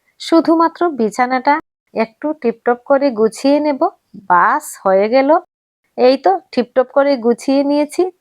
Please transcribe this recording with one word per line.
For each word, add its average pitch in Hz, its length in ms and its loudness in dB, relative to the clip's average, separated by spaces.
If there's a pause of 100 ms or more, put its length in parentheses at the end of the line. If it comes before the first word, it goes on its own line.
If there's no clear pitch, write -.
(220)
শুধুমাত্র 330 600 0 (160)
বিছানাটা 254 560 -2 (400)
একটু 226 400 -6
টিপটপ 240 520 -4
করে 277 260 2
গুছিয়ে 220 480 0
নেব, 294 220 -4 (460)
বাস 202 380 2 (160)
হয়ে 196 280 2
গেল। 269 200 2 (680)
এই 254 200 4
তো 339 140 0 (180)
টিপটপ 247 440 -2
করে 285 240 2
গুছিয়ে 240 460 0
নিয়েছি। 294 400 -2 (180)